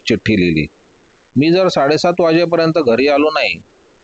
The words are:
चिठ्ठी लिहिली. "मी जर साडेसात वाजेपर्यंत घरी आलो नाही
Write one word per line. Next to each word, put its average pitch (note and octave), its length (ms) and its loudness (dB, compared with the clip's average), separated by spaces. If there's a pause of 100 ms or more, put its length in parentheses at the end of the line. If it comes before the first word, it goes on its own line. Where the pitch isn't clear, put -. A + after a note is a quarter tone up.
चिठ्ठी G#2+ 360 -2
लिहिली. D#2+ 240 0 (720)
"मी D#3 140 2
जर F#3 160 2
साडेसात D#3 520 0
वाजेपर्यंत E3 600 0
घरी B2 280 0
आलो D3 260 2
नाही A#2+ 200 -4 (500)